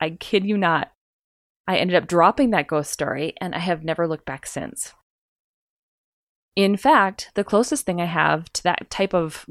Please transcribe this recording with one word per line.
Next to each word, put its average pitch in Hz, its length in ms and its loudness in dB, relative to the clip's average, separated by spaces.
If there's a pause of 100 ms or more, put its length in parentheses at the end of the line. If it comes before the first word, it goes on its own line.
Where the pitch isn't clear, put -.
I 160 100 -2
kid 190 340 -2
you 208 120 0
not. 170 360 0 (760)
I 185 120 0
ended 180 180 2
up 170 100 2
dropping 190 440 4
that 170 180 0
ghost 151 240 -2
story, 147 480 -4
and 180 140 -6
I - 40 -4
have 170 260 -4
never 165 220 -2
looked 160 180 -6
back 139 220 -12
since. - 460 -10 (1600)
In 196 200 4
fact, 214 580 2
the 202 100 -2
closest 247 400 0
thing 175 160 -2
I 175 60 -2
have 156 480 0
to - 80 -8
that - 260 -2
type 196 240 -2
of 165 380 -2